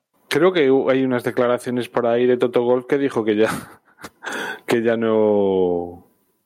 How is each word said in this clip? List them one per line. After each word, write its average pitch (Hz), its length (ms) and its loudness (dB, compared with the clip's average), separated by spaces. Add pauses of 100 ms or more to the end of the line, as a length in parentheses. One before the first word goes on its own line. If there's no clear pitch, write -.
(280)
Creo 170 240 2
que 147 180 2
hu-, 135 200 2
hay 131 140 0
unas 123 200 -2
declaraciones 123 640 -2
por 120 180 -2
ahí 120 200 0
de 123 100 2
Toto 123 260 0
Wolff 123 240 0
que 143 120 0
dijo 127 260 -2
que 104 120 0
ya, 107 140 2
<laughs> - 1160 -14
que 117 160 2
ya 113 140 2
no, 98 1120 0 (380)